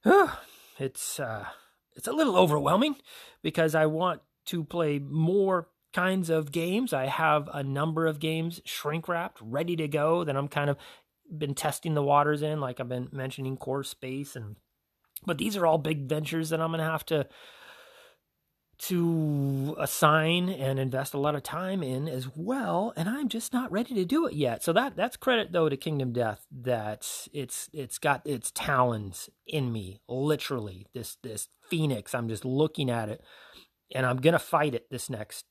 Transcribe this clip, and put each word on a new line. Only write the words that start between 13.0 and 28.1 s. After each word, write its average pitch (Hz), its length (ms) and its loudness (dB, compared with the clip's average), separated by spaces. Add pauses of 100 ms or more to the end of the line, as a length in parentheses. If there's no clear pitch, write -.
mentioning 131 460 -6
Core 135 260 -4
Space. 135 540 -8
And, 107 180 -10 (720)
but 170 120 0
these 202 200 -2
are 175 80 4
all 160 120 6
big 147 300 -2
ventures 156 440 -2
that 160 100 0
I'm 165 100 0
gonna 160 120 -2
have 160 240 -2
to, 151 200 2 (1500)
to 151 960 2
assign 160 720 4
and 135 320 0
invest 131 340 -2
a 143 60 -2
lot 147 160 2
of 139 80 -6
time 185 400 -4
in 131 240 -4
as 131 260 -6
well, 202 600 -2
and 165 140 -2
I'm 269 180 -2
just 226 240 -6
not 247 200 -2
ready 233 240 -2
to 185 100 2
do 302 200 2
it - 80 -4
yet. 131 300 0
So 165 80 0
that, 240 240 2
that's 214 220 -2
credit, 226 340 2
though, 170 160 4
to 139 80 0
Kingdom 135 380 -2
Death, 113 360 -2
that 117 840 -6
it's, - 400 -8
it's 147 240 -10
got 143 280 0